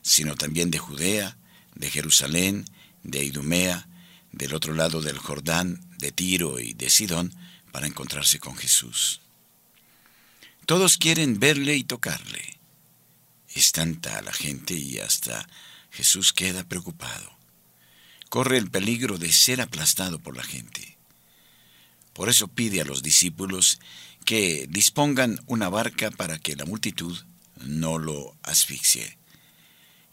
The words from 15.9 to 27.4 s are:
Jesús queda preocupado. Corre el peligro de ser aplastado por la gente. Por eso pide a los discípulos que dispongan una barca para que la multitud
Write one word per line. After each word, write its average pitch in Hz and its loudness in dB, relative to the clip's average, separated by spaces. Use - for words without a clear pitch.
Jesús - 4
queda 92 0
preocupado. - -10
Corre 127 2
el 104 0
peligro 107 -2
de 82 -2
ser 127 6
aplastado 85 -2
por 65 -12
la 64 -10
gente. - -12
Por 101 -2
eso 110 4
pide 107 0
a 76 0
los 69 -6
discípulos 87 2
que 87 2
dispongan 123 2
una 110 0
barca 110 -2
para 82 -6
que 78 -8
la 71 -8
multitud 87 -6